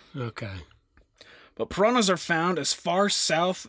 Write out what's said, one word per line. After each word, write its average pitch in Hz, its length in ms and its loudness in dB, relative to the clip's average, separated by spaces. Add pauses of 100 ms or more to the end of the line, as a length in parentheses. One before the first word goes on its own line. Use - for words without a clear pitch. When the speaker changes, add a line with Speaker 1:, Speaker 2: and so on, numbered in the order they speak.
(140)
Speaker 1:
Okay. 120 360 -8 (1080)
Speaker 2:
But 113 140 -6
piranhas 214 400 2
are 180 80 2
found 170 400 0
as 139 140 -2
far 185 360 0
south 175 600 0